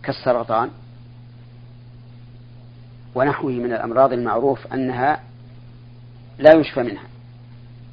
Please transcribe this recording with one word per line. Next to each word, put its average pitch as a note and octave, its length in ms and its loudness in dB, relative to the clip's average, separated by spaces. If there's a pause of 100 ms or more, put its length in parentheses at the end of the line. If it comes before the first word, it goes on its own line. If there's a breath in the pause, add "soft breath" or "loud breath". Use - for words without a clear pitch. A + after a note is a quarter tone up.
كالسرطان A#2 640 0 (2500)
ونحوه C3+ 360 0
من A#2+ 220 -2
الأمراض A#2 400 4
المعروف A#2+ 600 0
أنها B2+ 460 0 (1200)
لا D3+ 140 12
يشفى C#3+ 300 4
منها، G#2+ 240 -6 (840)